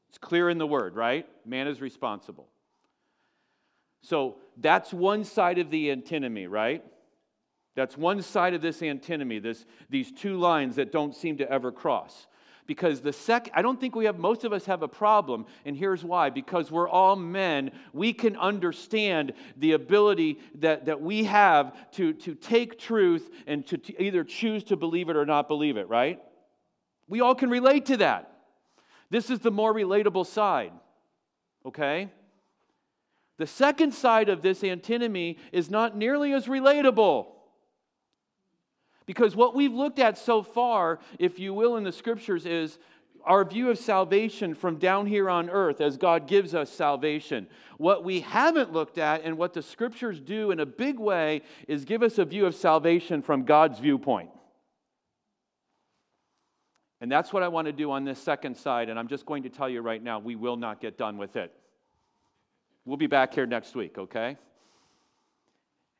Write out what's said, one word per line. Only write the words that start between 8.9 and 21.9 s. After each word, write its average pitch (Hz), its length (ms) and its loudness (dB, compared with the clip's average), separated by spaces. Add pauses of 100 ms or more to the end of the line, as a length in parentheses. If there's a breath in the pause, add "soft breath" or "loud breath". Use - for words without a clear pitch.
this, 113 260 -10 (240 loud breath)
these 131 220 -4
two 196 260 -6
lines 156 380 0
that 135 160 -4
don't 147 240 -2
seem 156 220 -6
to 131 140 -4
ever 127 200 -2
cross. - 560 -6 (420 soft breath)
Because 147 320 -2
the 143 100 -2
sec-, 233 440 -2
I 175 80 4
don't 254 180 -2
think 254 140 -6
we 226 100 0
have, 196 140 -2
most 226 240 0
of 214 100 -4
us 190 120 -6
have 175 180 -4
a 147 40 -2
problem, 165 600 0 (180 loud breath)
and 143 100 -8
here's 180 280 -4
why. 170 260 0
Because 135 400 -4
we're 170 180 0
all 190 280 6
men, 170 560 -2 (220 loud breath)
we 214 200 0
can 220 240 -2
understand 180 960 -2 (240 loud breath)
the 156 140 2
ability 165 640 4 (220 loud breath)
that, 151 260 0
that 147 160 -2
we 208 220 -2
have 190 500 4 (200 loud breath)